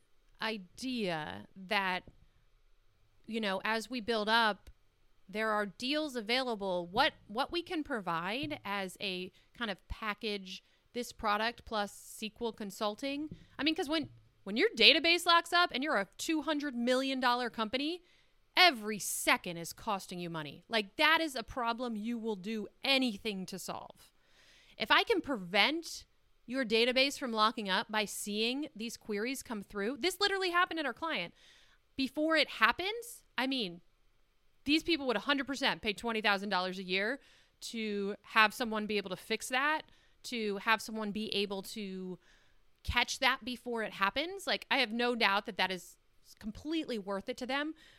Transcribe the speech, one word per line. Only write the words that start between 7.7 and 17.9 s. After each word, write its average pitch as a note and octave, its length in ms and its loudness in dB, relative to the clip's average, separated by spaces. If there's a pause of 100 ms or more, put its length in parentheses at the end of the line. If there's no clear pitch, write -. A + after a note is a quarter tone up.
provide G3+ 840 -4
as G3 340 -4
a F#3 320 -6 (260)
kind A3+ 140 -4
of F3+ 60 -6 (100)
package, G3+ 760 -6 (300)
this A#3+ 200 -6
product A3 500 0
plus G#3 300 -2
sequel - 580 -8
consulting. A3+ 800 -6 (280)
I B3+ 60 -4
mean, D#4+ 120 2
'cause E4+ 120 -2
when, D#4 220 0 (340)
when G3 140 -4
your F4+ 180 6
database D#4 500 8
locks E4+ 280 4
up F4 200 6
and B3 100 -2
you're D4 120 2
a G3 220 2
two D#4+ 240 0
hundred D4 340 -2
million B3+ 460 0
dollar B3 280 2
company, C#4 520 -2 (560)